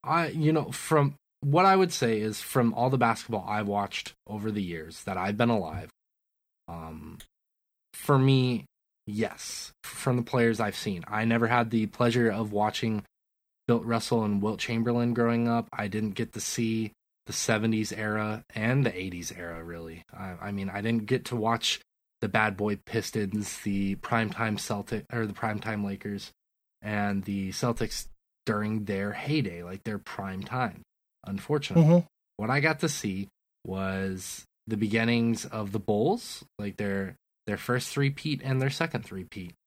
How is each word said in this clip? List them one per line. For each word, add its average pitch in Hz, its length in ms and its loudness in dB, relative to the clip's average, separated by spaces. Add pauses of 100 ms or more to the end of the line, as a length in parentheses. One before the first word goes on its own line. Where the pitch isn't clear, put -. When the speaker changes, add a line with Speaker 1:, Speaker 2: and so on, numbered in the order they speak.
Speaker 1:
I, 165 240 0
you 156 260 2
know, 151 180 0
from 143 440 2 (260)
what 180 240 6
I 190 100 10
would 185 160 4
say 113 280 0
is 107 220 -2
from 120 320 2
all 123 160 2
the 135 80 2
basketball 113 500 2
I've 104 200 -2
watched 101 460 -2 (140)
over 107 240 -6
the 104 120 -2
years 82 400 -8
that 95 140 -4
I've 101 200 -2
been 120 120 4
alive, 87 400 -2 (800)
um, 80 500 -12 (760)
for - 240 4
me, 131 480 6 (420)
yes, - 640 -6 (120)
from - 320 -2
the 120 80 0
players 117 360 2
I've 104 160 -2
seen. 90 320 -4
I 110 180 -2
never 117 220 4
had 120 220 4
the 110 180 2
pleasure 120 420 4
of 107 240 -2
watching 107 500 0 (640)
Bill 117 140 4
Russell 117 420 0
and 101 180 2
Wilt 104 180 0
Chamberlain 120 540 0
growing 117 340 2
up. 117 260 2
I 104 140 -4
didn't 107 280 -2
get - 180 -4
to 107 60 -8
see 113 520 -2 (340)
the - 80 -10
seventies 110 580 2
era 107 520 -4 (120)
and 123 300 2
the 107 120 -2
eighties 87 400 -8
era, 85 260 -10
really. 82 380 -12 (160)
I, 92 260 -8
I 101 80 -6
mean, 98 180 -4
I 101 120 -4
didn't 113 260 0
get 127 180 0
to 123 100 -4
watch 113 440 0 (420)
the 110 60 -2
bad 107 300 2
boy 104 280 0
Pistons, 104 720 -2
the 98 380 0
primetime 110 600 0
Celtic, 101 540 -6
or 117 120 -2
the 101 80 -6
primetime 107 520 -4
Lakers, 101 460 -6 (500)
and 104 420 -2
the 98 280 -2
Celtics - 560 -2 (380)
during 107 400 -2
their 101 280 -2
heyday, 104 500 -2
like, 90 220 -12
their 104 140 -6
prime 95 440 -8
time, 123 380 -2 (440)
unfortunately. 147 640 2
Speaker 2:
Mm-hmm. 175 160 8 (320)
Speaker 1:
What 107 120 -2
I 135 100 2
got 160 200 2
to 160 100 0
see 98 400 -4 (360)
was 95 800 -4 (240)
the 110 80 0
beginnings 113 680 2
of 104 260 -6
the 104 80 -2
Bulls, 117 640 0 (140)
like, 101 180 -6
their 98 400 -2 (340)
their 104 80 0
first 127 320 -2
three-peat 139 540 -2
and 131 180 0
their 135 80 2
second 165 340 -2
three-peat. 90 500 -12 (140)